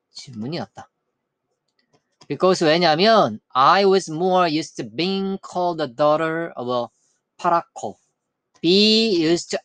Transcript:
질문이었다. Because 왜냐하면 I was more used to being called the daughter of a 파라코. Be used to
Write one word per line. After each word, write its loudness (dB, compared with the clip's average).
질문이었다. -12
Because 0
왜냐하면 2
I 4
was 2
more 0
used -6
to -12
being -4
called -6
the -6
daughter 0
of -8
a -4
파라코. -4
Be 2
used -2
to -6